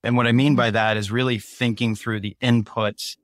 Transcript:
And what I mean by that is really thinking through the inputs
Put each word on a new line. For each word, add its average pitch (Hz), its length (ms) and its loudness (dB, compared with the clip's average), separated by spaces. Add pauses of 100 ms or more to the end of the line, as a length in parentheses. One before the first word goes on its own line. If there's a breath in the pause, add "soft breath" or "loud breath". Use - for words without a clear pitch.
And 120 140 0
what 120 100 2
I 117 60 4
mean 135 240 4
by 120 160 2
that 110 240 2
is 104 160 -4
really 123 260 0
thinking 113 560 -4
through 110 260 -6
the 101 220 -10
inputs 113 800 -2